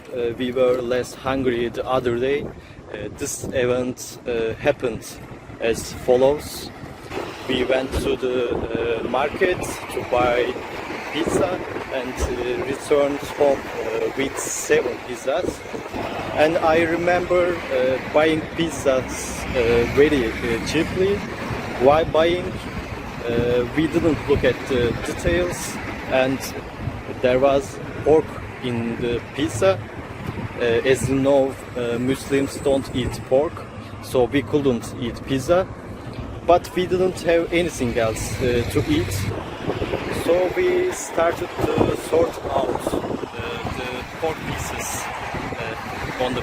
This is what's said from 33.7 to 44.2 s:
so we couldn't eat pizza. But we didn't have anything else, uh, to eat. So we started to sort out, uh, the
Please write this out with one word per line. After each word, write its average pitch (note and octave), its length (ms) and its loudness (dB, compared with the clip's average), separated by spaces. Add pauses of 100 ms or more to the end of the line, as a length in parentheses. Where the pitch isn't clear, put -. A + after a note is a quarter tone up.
so B2+ 220 2
we B2 180 2
couldn't C3 580 0
eat A#2 260 -6
pizza. D#3+ 400 2 (800)
But F3 280 4
we F3+ 120 2
didn't F3+ 360 0
have E3+ 300 2
anything D3 460 0
else, A2 420 0
uh, A#2+ 320 2
to - 160 4
eat. - 240 2 (1120)
So F3 320 4
we F3+ 360 2
started E3+ 560 0 (180)
to - 300 2 (120)
sort E3 260 4 (120)
out, C3+ 340 0 (120)
uh, - 80 0 (760)
the B2+ 140 -6 (300)